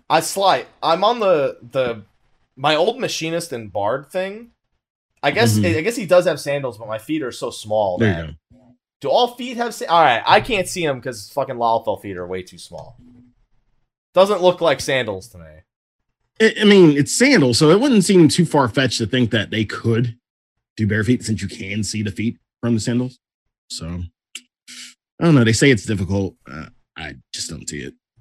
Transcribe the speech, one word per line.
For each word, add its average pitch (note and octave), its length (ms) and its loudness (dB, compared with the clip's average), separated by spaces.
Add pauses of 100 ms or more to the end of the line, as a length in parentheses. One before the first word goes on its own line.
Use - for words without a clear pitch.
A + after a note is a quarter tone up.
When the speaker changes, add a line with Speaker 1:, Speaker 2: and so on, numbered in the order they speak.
Speaker 1:
I D#3 120 2
slight. E3+ 460 0 (160)
I'm E3+ 220 0
on A#3 160 0
the, D#3+ 420 0
the, A#2+ 400 -4 (540)
my C#3+ 200 0
old G#3 240 0
machinist E3 520 -6
and A2+ 200 -10
bard A2+ 380 -4
thing. G3 400 -8 (720)
I C#3+ 80 0
guess, E3 280 2
Speaker 2:
Mm-hmm. F3+ 200 2
Speaker 1:
I - 40 -2
guess A#3 140 -4
he A3+ 100 -6
does F3+ 200 6
have D#3 140 -2
sandals, C3+ 380 -6
but A2 100 -14
my A2 100 -6
feet D3+ 240 -6
are A#2+ 100 -6
so B2 180 -8
small G#2+ 480 -2
Speaker 2:
There A2 100 2
you F#2 60 0
Speaker 1:
that E2 120 -10 (260)
Speaker 2:
go. - 220 -20 (260)
Speaker 1:
Do C#3 80 -6
all A3 260 2
feet B3 220 -12
have A#3 180 -6
sa-, - 140 -12
all E3+ 140 4
right, B2 240 2
I F#3+ 140 4
can't G#3 280 -4
see F3 180 -4
'em C3+ 140 -4
'cause A2+ 300 -12
fucking C3+ 260 -6
Lalfell A2+ 440 0
feet G2 160 -12
are F2+ 100 -10
way F#2 160 -8
too F2+ 160 -20
small. - 400 -20 (1160)
Doesn't F#3+ 280 2
look F3 180 2
like D3 200 0
sandals A#2 480 -4
to F2+ 100 -20
me. D#2+ 80 -20 (960)
Speaker 2:
I, A3 200 4
I G#3+ 40 2
mean, F#3 320 8
it's C#3+ 160 0
sandals, F3 460 4
so D#3 120 6
it G3 100 6
wouldn't A#3+ 240 4
seem F3 240 6
too E3+ 180 2
far-fetched C3 520 0
to A2+ 80 -2
think B2 260 0
that G#2 180 -2
they A2 140 -2
could A2+ 540 -4 (580)
do A2 100 -2
bare G#2 180 -2
feet B2 200 0
since A2 180 -4
you G2 60 -6
can G2+ 340 -8
see G#2+ 200 -6
the G#2 100 -6
feet A2+ 260 -6 (240)
from A#2 120 0
the G#2+ 60 0
sandals. B2 380 -4 (520)
So, F2 320 -10 (1160)
I - 40 0
don't E3+ 100 6
know. B2 100 6
They A2+ 80 4
say C#3 180 2
it's A#2+ 160 0
difficult. G2 480 -4 (160)
Uh, D#2 160 -16 (300)
I D2+ 200 -16 (180)
just - 160 -12
don't D#2 180 -16
see D2 120 -10
it. - 140 -14 (260)